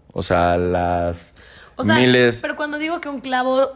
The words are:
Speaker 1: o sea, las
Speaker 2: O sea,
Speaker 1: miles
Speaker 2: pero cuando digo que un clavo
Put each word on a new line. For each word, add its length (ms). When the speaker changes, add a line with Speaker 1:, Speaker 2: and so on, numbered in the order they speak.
Speaker 1:
o 100
sea, 340
las 800
Speaker 2:
O 80
sea, 120
Speaker 1:
miles 440
Speaker 2:
pero 160
cuando 220
digo 220
que 80
un 120
clavo 560